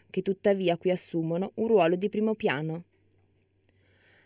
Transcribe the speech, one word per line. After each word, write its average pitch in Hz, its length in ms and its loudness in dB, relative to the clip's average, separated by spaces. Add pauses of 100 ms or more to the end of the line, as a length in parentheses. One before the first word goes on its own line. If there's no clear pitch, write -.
(120)
che 190 100 -4
tuttavia 190 560 0
qui 180 140 0
assumono 170 640 -4
un 220 100 -2
ruolo 180 300 4
di 190 120 -4
primo 214 280 -2
piano. 160 480 -4 (1400)